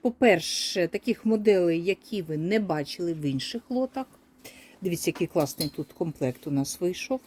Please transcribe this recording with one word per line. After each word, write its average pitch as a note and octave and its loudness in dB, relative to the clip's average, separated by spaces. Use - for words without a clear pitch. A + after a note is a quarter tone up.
по-перше, G3 2
таких - -2
моделей, F#3+ 4
які F#3+ -2
ви D#3 -4
не F#3 0
бачили E3+ -2
в D#3 -6
інших C#3 -4
лотах. B3+ -4
Дивіться, F3 -2
який D#3+ -2
класний C#3+ -2
тут - -10
комплект C#3+ -4
у C#3+ -6
нас C#3 -4
вийшов. F3+ -4